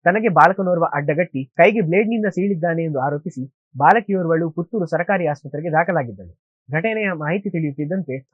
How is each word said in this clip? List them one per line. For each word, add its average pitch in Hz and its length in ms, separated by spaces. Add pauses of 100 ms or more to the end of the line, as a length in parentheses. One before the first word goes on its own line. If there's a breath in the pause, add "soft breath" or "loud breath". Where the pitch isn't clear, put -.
ತನಗೆ 220 240
ಬಾಲಕನೋರ್ವ 180 560
ಅಡ್ಡಗಟ್ಟಿ 147 600
ಕೈಗೆ 208 360
ಬ್ಲೇಡ್‌ನಿಂದ 208 460
ಸೀಳಿದ್ದಾನೆ 175 560
ಎಂದು 151 180
ಆರೋಪಿಸಿ 143 520 (240)
ಬಾಲಕಿಯೋರ್ವಳು 165 720
ಪುತ್ತೂರು 175 360
ಸರಕಾರಿ 175 400
ಆಸ್ಪತ್ರೆಗೆ 147 460
ದಾಖಲಾಗಿದ್ದಳು. 131 680 (340)
ಘಟನೆಯ 208 400
ಮಾಹಿತಿ 175 380
ತಿಳಿಯುತ್ತಿದ್ದಂತೆ 147 840